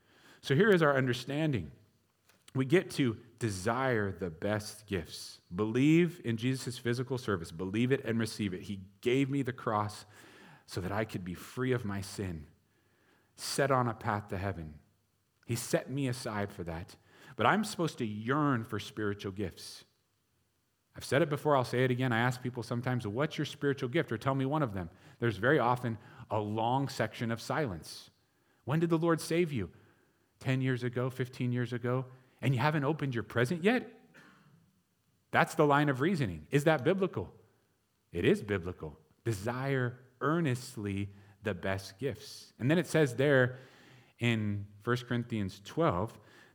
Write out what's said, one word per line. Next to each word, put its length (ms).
So 120
here 140
is 140
our 120
understanding. 760
We 120
get 260
to 240
desire 720
the 160
best 580
gifts. 540
Believe 680
in 140
Jesus' 400
physical 400
service. 340
Believe 400
it 140
and 140
receive 340
it. 100
He 180
gave 300
me 100
the 140
cross 500
so 160
that 100
I 140
could 180
be 100
free 380
of 140
my 160
sin, 440
set 340
on 180
a 60
path 340
to 80
heaven. 420
He 100
set 340
me 180
aside 440
for 120
that. 320
But 100
I'm 180
supposed 340
to 80
yearn 580
for 140
spiritual 540
gifts. 520
I've 80
said 180
it 60
before, 280
I'll 80
say 200
it 60
again. 220
I 80
ask 200
people 220
sometimes, 420
"What's 320
your 80
spiritual 440
gift?" 240
or 40
"Tell 200
me 100
one 160
of 120
them." 160
There's 200
very 200
often 400
a 80
long 500
section 440
of 80
silence. 720
When 140
did 120
the 80
Lord 220
save 300
you? 200
Ten 220
years 240
ago, 260
fifteen 400
years 220
ago, 340
and 140
you 60
haven't 240
opened 280
your 120
present 400
yet? 260
That's 240
the 100
line 220
of 120
reasoning. 520
Is 100
that 220
biblical? 500
It 120
is 200
biblical. 560
Desire 720
earnestly 920
the 120
best 440
gifts. 640
And 100
then 80
it 80
says 300
there 420
in 460
First 260
Corinthians 560
twelve 520